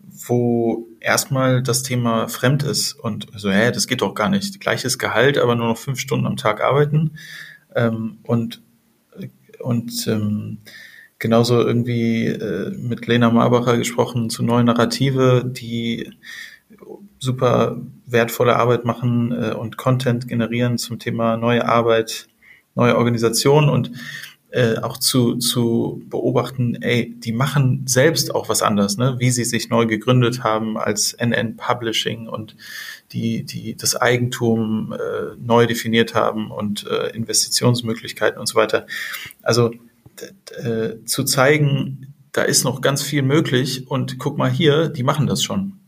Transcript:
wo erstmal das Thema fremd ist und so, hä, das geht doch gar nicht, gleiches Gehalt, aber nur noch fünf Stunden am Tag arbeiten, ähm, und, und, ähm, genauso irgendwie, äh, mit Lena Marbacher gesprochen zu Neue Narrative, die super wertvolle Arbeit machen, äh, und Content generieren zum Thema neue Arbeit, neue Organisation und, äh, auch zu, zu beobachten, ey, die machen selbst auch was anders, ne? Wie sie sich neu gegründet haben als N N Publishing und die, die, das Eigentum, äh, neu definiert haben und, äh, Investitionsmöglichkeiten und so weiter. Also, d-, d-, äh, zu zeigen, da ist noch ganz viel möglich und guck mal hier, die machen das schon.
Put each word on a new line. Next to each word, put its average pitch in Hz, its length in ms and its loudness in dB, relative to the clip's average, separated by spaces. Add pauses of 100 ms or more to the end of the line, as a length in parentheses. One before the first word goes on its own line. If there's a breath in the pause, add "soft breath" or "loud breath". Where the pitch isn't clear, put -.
wo 120 880 -2 (120)
erstmal 127 600 0
das 120 200 0
Thema 117 460 0
fremd 147 340 0
ist - 320 -4
und 104 320 -8 (100)
so, 101 140 -4
hä, 107 220 4
das 98 140 -4
geht 127 140 -2
doch 98 140 0
gar 104 160 0
nicht, 98 280 -2
gleiches 120 400 -2
Gehalt, 113 380 2
aber 120 180 2
nur 117 140 0
noch 113 100 -2
fünf 131 220 -6
Stunden 127 260 -2
am - 120 -4
Tag 107 240 -2
arbeiten, 147 560 2 (580 loud breath)
ähm, 113 460 -2
und, 117 400 -2 (1000)
und, - 460 -4
ähm, 107 520 -2 (640 loud breath)
genauso 117 380 4
irgendwie, 117 680 0
äh, 95 500 -4
mit 117 300 -8
Lena 117 240 4
Marbacher 120 480 4
gesprochen 117 500 0
zu 120 140 -6
Neue 120 220 4
Narrative, 127 840 4
die 117 640 -6 (1080 loud breath)
super 123 640 0 (240)
wertvolle 117 520 2
Arbeit 120 280 2
machen, 120 480 0
äh, 117 220 -2
und 110 240 -8
Content 127 500 0
generieren 120 480 0
zum 113 220 -6
Thema 117 400 0
neue 117 280 2
Arbeit, 113 640 2 (460 soft breath)
neue 120 240 4
Organisation 120 720 4
und, 123 220 0 (580 loud breath)
äh, 113 280 2
auch - 200 -6
zu, 123 380 2
zu 117 720 0
beobachten, 123 760 -2
ey, 120 360 -2
die 117 140 -6
machen 131 540 0
selbst 147 480 2
auch - 140 -4
was 110 140 0
anders, 101 360 2
ne? 127 200 0
Wie 123 120 2
sie 120 140 0
sich 113 240 -4
neu 117 180 2
gegründet 120 580 2
haben 110 320 0
als - 380 -2
N 117 180 -2
N 113 240 -2
Publishing 113 720 -4
und 113 260 -10 (580 loud breath)
die, 113 320 -4
die, 113 320 -10
das - 200 -2
Eigentum, 117 960 0
äh, - 460 -6
neu 117 280 4
definiert 113 480 0
haben 110 360 0
und, 104 360 -6
äh, - 300 -2
Investitionsmöglichkeiten 117 1200 0
und 107 80 -10
so - 80 -6
weiter. 110 320 2 (560 loud breath)
Also, 120 280 2 (500)
d-, - 100 -14 (200)
d-, - 180 -10
äh, 113 360 -4
zu - 200 -2
zeigen, 139 880 2 (160)
da - 120 -2
ist - 200 0
noch 127 180 -4
ganz 139 220 0
viel 147 200 -2
möglich 127 680 0
und 127 300 -4
guck - 180 -4
mal 131 120 2
hier, 151 380 4
die 151 140 -6
machen 143 240 2
das 101 160 -2
schon. 98 440 -4